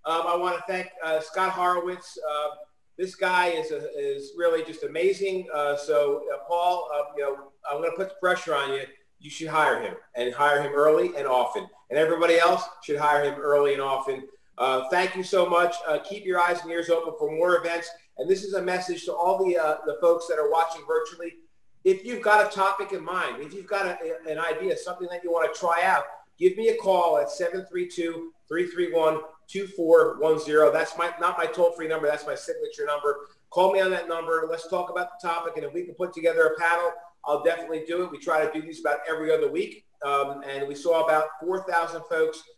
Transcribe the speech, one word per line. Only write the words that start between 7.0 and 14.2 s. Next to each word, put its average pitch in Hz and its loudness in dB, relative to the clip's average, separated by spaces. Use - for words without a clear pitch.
you 143 -4
know, 139 -6
I'm 151 -4
gonna 165 -2
put - -4
the - -18
pressure 175 0
on 135 0
you. 135 -4
You 147 -18
should 160 -10
hire 156 2
him, 107 -6
and 120 -2
hire 143 4
him 143 -4
early 156 4
and 139 -4
often. 120 0
And 139 0
everybody 165 4
else 170 4
should 147 -2
hire 147 4
him 143 -2
early 143 4
and 139 0
often. 135 -4